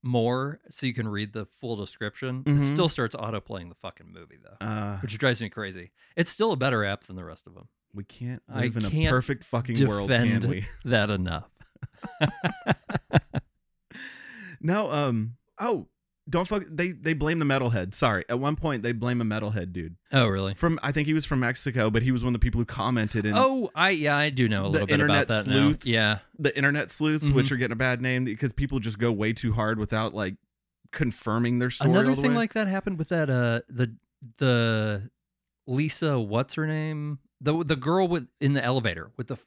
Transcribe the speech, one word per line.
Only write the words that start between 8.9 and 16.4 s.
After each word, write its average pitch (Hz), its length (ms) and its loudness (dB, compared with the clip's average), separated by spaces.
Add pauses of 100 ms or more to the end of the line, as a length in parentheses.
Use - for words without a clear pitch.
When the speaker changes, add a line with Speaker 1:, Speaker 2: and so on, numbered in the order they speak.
Speaker 2:
perfect 127 320 0
fucking 120 420 2
world, 101 240 0
can 120 160 6
Speaker 1:
defend 113 200 2
Speaker 2:
we? 95 200 -2 (200)
Speaker 1:
that 107 260 4
enough. 90 400 -2 (680)
<laughs> - 120 2 (2250)
Speaker 2:
No, 180 280 0
um, 120 460 0 (220)
oh, 202 280 -2 (420)
don't 175 180 0